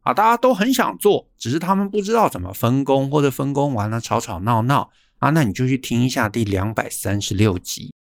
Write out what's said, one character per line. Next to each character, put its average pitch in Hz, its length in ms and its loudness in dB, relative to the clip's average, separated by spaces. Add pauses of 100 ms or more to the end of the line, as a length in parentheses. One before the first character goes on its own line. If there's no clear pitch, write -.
啊， - 120 0
大 208 100 2
家 233 140 4
都 254 160 4
很 214 200 0
想 247 240 -2
做， 185 400 2
只 117 140 -6
是 160 80 0
他 175 160 0
们 196 140 0
不 208 120 -2
知 202 120 -2
道 214 160 4
怎 - 120 -10
么 92 120 -8
分 127 320 0
工， 135 260 0
或 147 100 2
者 143 80 4
分 139 240 -4
工 143 200 0
完 107 160 -2
了 113 100 -2
吵 110 200 -2
吵 95 200 -8
闹 110 240 2
闹 135 280 0 (280)
啊， 131 120 2
那 160 120 4
你 101 80 0
就 127 160 -2
去 131 100 0
听 120 260 0
一 127 60 2
下 120 200 -2
第 113 160 -2
两 101 280 -2
百 - 160 -4
三 - 320 -4
十 98 140 -4
六 95 240 2
集， - 340 -12 (100)